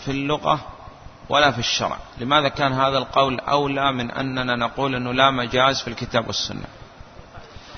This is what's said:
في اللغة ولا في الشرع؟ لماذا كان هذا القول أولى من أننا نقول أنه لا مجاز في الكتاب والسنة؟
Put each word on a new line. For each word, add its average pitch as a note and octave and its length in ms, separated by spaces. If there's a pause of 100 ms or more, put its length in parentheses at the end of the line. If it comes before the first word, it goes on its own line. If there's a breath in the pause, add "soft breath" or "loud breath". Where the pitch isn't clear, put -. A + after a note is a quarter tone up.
في C3+ 60
اللغة C#3+ 500 (680)
ولا C#3+ 220
في A#2 80
الشرع؟ A2 400 (200)
لماذا C#3 300
كان C#3 240
هذا C3+ 260
القول C3 420
أولى C#3 520
من A#2+ 180
أننا B2+ 460
نقول C3 380
أنه B2 180
لا C3+ 180
مجاز B2+ 500
في - 80
الكتاب A#2 380
والسنة؟ G2+ 400 (1120 loud breath)